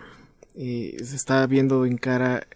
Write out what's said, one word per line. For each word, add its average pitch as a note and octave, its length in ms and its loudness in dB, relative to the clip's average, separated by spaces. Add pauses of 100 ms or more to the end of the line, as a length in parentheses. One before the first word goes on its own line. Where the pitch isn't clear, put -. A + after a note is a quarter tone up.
(560)
eh, A#2+ 480 -6
se B2+ 120 -10
está C3+ 320 2
viendo C3+ 380 4
en B2 120 0
cara B2+ 580 0